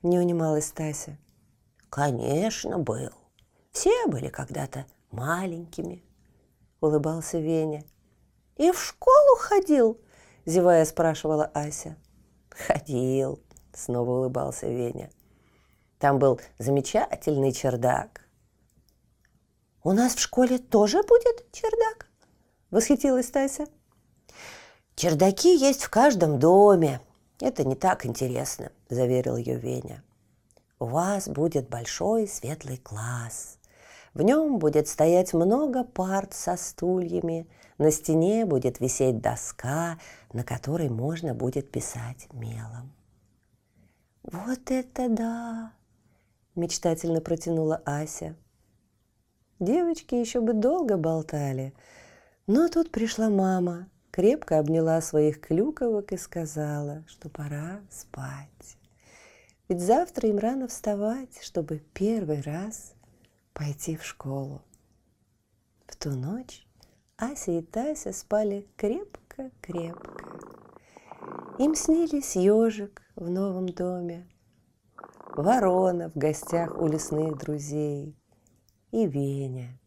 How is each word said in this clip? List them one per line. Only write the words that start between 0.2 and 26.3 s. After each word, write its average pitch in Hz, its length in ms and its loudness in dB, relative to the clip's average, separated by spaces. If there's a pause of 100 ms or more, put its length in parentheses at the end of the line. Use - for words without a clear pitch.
Тася. 151 460 -8 (720)
«Конечно, 147 880 -2
был. 127 320 -4 (600)
Все 466 360 2
были 135 220 -4
когда-то 135 560 -8 (260)
маленькими», 170 920 -6 (800)
улыбался 156 580 0
Веня. 156 440 -2 (720)
«И 330 140 4
в - 100 -4
школу 539 560 6
ходил?» 294 600 2 (460)
зевая 170 400 6
спрашивала 156 680 0
Ася. 151 420 -8 (540)
«Ходил», 135 920 -4 (340)
снова 120 380 -4
улыбался 127 560 -4
Веня. 120 440 -6 (880)
«Там 139 180 4
был 127 240 4 (160)
замечательный 135 920 0
чердак». 123 680 -2 (1600)
«У 165 80 0
нас 240 240 4
в - 40 -6
школе 254 380 2
тоже 233 460 4
будет 466 480 4
чердак?» 453 560 -2 (640)
восхитилась 254 580 2
Тася. 277 380 -2 (1300)
«Чердаки 190 600 4
есть 269 280 2
в - 80 -8
каждом 180 480 6